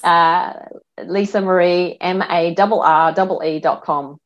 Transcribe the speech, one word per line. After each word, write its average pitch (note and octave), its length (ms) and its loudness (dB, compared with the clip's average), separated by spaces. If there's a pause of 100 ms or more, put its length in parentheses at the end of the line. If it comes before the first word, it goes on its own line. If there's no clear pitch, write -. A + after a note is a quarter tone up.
uh, E3+ 500 2 (500)
Lisa G3+ 380 -2
Marie, F3+ 580 2
M F#3 220 -2
A E3+ 340 -2
R E3 600 2
R F#3+ 260 -2
E D#3 120 -2
E D#3 40 -6
dot - 240 -2
com. C#3+ 420 -6